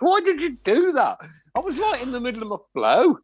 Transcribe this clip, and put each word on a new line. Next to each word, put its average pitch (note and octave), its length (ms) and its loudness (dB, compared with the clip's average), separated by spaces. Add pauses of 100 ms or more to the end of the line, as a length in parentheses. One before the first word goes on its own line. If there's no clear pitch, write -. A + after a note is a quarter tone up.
Why F#4 200 4
did F4 200 0
you D4 220 -6
do E4+ 300 2
that? G#3 260 0 (360)
I A#3 60 -2
was E4 160 -6
right F#4 240 -2
in B3+ 120 -8
the B3 80 -8
middle A#3 220 -6
of A3 60 -10
my G3+ 80 -8 (160)
flow. D3+ 520 2